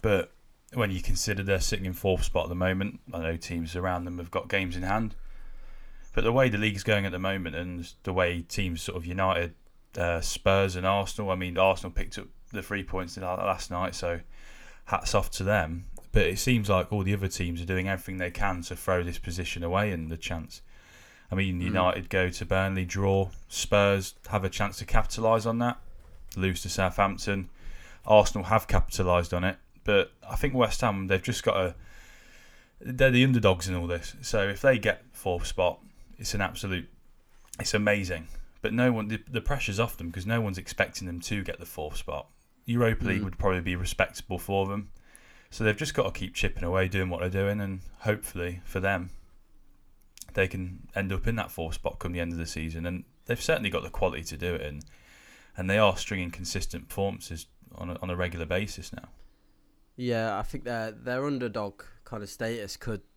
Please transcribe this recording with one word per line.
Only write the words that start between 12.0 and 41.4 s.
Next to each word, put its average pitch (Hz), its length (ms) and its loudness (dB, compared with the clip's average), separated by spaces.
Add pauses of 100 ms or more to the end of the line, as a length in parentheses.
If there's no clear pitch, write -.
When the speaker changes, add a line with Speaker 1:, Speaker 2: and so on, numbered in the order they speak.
Speaker 1:
up 95 80 -10 (260)
the 101 100 -6
three 101 200 -4
points 92 340 -6
in 95 60 -8
la-, 92 120 -2
last 92 360 -2
night, 90 240 -2
so 85 260 -4 (680)
hats - 280 -2
off 95 180 4
to 98 120 -4
them. 90 420 2 (240)
But 104 160 6
it 98 140 0
seems 113 280 4
like 92 240 4
all 101 120 0
the 98 100 2
other 98 140 -2
teams 87 340 -4
are 85 40 -6
doing 92 220 0
everything 95 280 -4
they 90 160 -2
can 92 300 0
to 90 120 -8
throw 90 300 0
this 85 140 -4
position 85 440 -6
away 95 300 0
and 80 180 -4
the 82 60 -6
chance. - 440 -8 (680)
I 95 60 -2
mean, 92 240 0
Speaker 2:
Mm. 90 60 -2
Speaker 1:
United 92 420 2
go 92 220 2
to - 140 -6
Burnley, 95 400 2
draw. 98 440 2 (180)
Spurs 101 680 2 (160)
have 101 120 0
a 95 60 0
chance 101 300 -2
to 101 60 -8
capitalise 113 600 4
on 113 140 0
that, 120 180 0 (580)
lose 92 260 0
to 92 60 -6
Southampton. 98 800 0 (560)
Arsenal 104 440 8
have 110 180 4
capitalised 90 680 4
on 90 120 0
it, 95 140 0 (260)
but 101 260 4 (180)
I - 60 -6
think 139 200 0
West 120 260 4
Ham, 98 260 2
they've 95 160 2
just - 220 -4
got - 120 4
a, 90 180 0 (1080)
they're 127 320 4
the 123 100 8
underdogs 107 460 6
in 92 80 0
all 85 100 -2
this. 85 360 -4
So 101 260 2
if 98 120 -4
they 131 200 6
get 101 320 0
fourth 90 340 -2
spot, 90 320 0 (400)
it's - 160 -4
an 104 60 0
absolute, 92 480 -2 (720)
it's - 140 -2
amazing. 98 520 0 (360)
But 107 120 -2
no 123 160 4
one, 110 160 -2
the, 110 240 -4
the 117 100 -2
pressure's 107 380 0
off 117 180 0
them 85 140 -8
'cause 92 160 -8
no 117 140 2
one's 98 180 -2
expecting - 480 -2
them 85 140 -6
to 101 240 -4